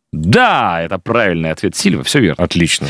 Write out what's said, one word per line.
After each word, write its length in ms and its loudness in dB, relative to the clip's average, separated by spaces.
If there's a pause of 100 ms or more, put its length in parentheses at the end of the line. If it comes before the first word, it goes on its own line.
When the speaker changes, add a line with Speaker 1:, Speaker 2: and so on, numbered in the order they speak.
(140)
Speaker 1:
Да, 680 2
это 160 -4
правильный 520 0
ответ. 240 -4
«Сильва», 280 0
все 180 0
верно. 240 2
Speaker 2:
Отлично. 460 0